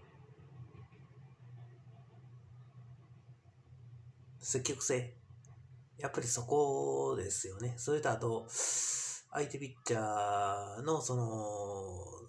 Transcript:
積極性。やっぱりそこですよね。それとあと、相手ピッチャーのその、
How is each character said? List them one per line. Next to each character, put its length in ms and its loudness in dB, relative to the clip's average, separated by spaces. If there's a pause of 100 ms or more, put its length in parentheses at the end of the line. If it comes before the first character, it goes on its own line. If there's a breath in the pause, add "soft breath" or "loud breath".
(4000)
積 320 0
極 100 -4
性。 320 2 (840)
や 100 -2
っ 20 -4
ぱ 80 0
り 80 0
そ 140 2
こ 760 6
で 160 0
す 160 -2
よ 120 -8
ね。 180 0
そ 160 2
れ 80 4
と 100 4
あ 60 4
と、 280 2 (880 loud breath)
相 140 2
手 100 -4
ピ 100 -4
ッ 200 -8
チ 80 6
ャ 840 2
ー 20 -4
の 200 4
そ 140 2
の、 1120 -2